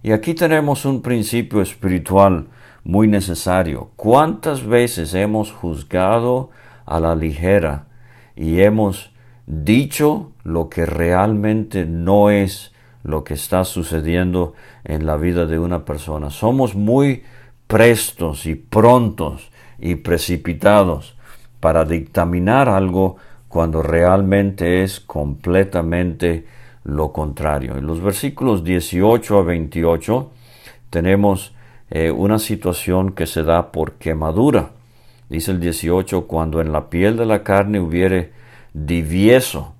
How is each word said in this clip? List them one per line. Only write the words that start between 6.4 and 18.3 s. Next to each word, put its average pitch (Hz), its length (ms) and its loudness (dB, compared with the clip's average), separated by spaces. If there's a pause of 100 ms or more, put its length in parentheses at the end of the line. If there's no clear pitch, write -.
a 80 140 -4
la 82 160 0
ligera 80 720 0 (500)
y 80 260 0
hemos 104 500 2 (340)
dicho 139 840 0 (120)
lo 80 260 -2
que 85 160 -2
realmente 98 1000 0
no 92 440 4
es 98 440 -2 (280)
lo 76 220 -6
que - 100 -10
está 92 300 -2
sucediendo 85 920 -2 (300)
en 78 220 -6
la 78 100 -2
vida 87 300 0
de 80 140 -2
una 85 260 -4
persona? 76 440 -8
Somos 113 460 -2
muy 123 480 0 (440)
prestos 107 800 2